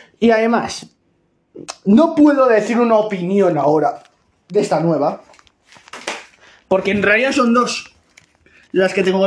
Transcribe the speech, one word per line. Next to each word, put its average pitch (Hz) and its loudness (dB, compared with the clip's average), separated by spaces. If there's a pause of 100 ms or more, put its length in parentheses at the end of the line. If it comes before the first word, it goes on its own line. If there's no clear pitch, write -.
(180)
Y 233 2
además, 226 -2 (1000)
no 311 4
puedo 285 4
decir 220 0
una 233 2
opinión 185 0
ahora 151 0 (460)
de 202 -2
esta 185 -2
nueva, 160 -2 (1500)
porque 190 0
en 202 -2
realidad 226 2
son 240 0
dos - -2 (760)
las 185 0
que 202 0
tengo 190 0